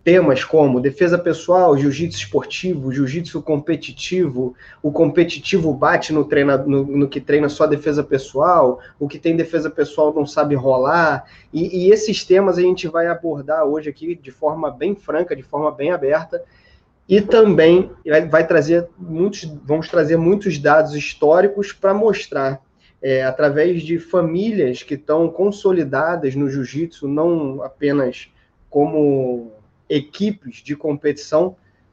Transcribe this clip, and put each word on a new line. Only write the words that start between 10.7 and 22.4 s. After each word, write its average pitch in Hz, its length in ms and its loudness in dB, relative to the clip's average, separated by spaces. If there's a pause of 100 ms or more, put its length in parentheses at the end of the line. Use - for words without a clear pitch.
e, 175 340 -2
e 190 40 6
esses 214 340 2
temas 185 340 2
a - 20 2
gente 180 260 0
vai 165 200 -2
abordar 160 580 -4
hoje 151 240 -2
aqui 156 260 -8
de 139 160 -20
forma 151 400 -4
bem 147 240 -4
franca, 165 400 -4
de 135 80 -12
forma 151 280 -4
bem 143 220 -4
aberta, 156 500 -2 (680)
e 196 120 4
também 190 720 6 (160)
vai, 160 220 2
vai 160 180 2
trazer 170 420 2 (100)
muitos, 175 460 -4 (200)
vamos 156 240 -4
trazer 165 280 2
muitos 175 420 0
dados 147 360 2
históricos 180 800 0
pra 196 200 0
mostrar, 190 720 -2 (400)